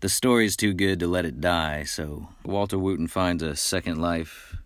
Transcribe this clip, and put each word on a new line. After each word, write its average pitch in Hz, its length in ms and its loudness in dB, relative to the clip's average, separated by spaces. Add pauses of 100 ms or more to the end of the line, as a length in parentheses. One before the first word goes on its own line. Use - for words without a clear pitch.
the 98 80 -2
story's 117 480 4
too 104 160 2
good 95 280 2
to 87 60 2
let 87 200 2
it 71 160 -6
die, 78 420 0
so 76 440 -8 (180)
Walter 101 320 0
Wooten 92 300 0
finds 87 340 0
a 76 140 -2
second 85 440 -2
life 82 640 -4